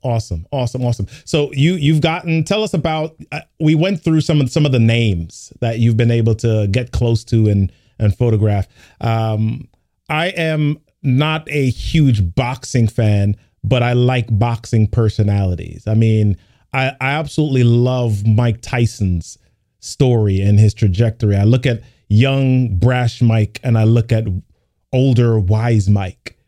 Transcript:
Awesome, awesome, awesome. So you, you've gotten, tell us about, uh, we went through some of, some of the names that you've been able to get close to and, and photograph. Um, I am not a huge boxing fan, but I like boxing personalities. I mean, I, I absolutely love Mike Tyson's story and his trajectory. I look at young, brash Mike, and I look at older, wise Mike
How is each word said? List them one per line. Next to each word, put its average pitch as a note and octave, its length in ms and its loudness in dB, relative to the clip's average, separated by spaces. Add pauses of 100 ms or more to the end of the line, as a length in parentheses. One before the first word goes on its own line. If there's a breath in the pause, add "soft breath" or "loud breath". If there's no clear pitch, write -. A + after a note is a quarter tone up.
Awesome, G#2+ 500 -4
awesome, B2+ 340 -4
awesome. A#2 220 -2 (180 loud breath)
So D3 260 -2
you, D3 220 2
you've D#3 260 2
gotten, E3 460 -2
tell G#3+ 180 -2
us G#3+ 100 -6
about, D#3 440 -4 (160)
uh, D3+ 80 -10 (180)
we D#3 160 2
went F3+ 260 0
through D#3+ 200 0
some D#3 180 0
of, C3+ 100 0
some D3+ 160 0
of C#3 60 0
the B2+ 80 2
names A2+ 800 0
that A#2 200 -4
you've A#2 180 2
been A#2 140 2
able A2+ 240 2
to A2 360 0
get B2 220 -4
close A#2 320 0
to A2 240 2
and, G2+ 200 2 (300 soft breath)
and G#2 180 0
photograph. G#2+ 520 0 (320 soft breath)
Um, A2 680 -2 (400)
I D#3 200 -4
am D#3 520 -4 (220)
not D3+ 500 -2
a C#3 180 0
huge A#2 640 0
boxing B2 540 -2
fan, G#2 480 0 (260 soft breath)
but A#2+ 220 0
I B2 80 0
like B2 380 0
boxing A2 580 0
personalities. G2+ 960 -2
I A2 100 -2
mean, A2 420 2 (340 soft breath)
I, C3+ 300 -2
I C3 100 -2
absolutely D3 520 -2
love A#2+ 640 0
Mike A2+ 360 0
Tyson's G#2 760 -4 (440)
story A2 580 0
and G2+ 200 2
his G#2+ 140 4
trajectory. G#2 640 0
I G2 80 2
look A#2 220 2
at A#2 180 -2 (240 soft breath)
young, B2+ 680 0
brash B2 440 0
Mike, A2+ 420 0
and A#2 140 0
I A2 60 2
look A2+ 300 2
at A2 140 -2 (680)
older, B2 460 2
wise G#2+ 500 0
Mike G2 480 -4 (100)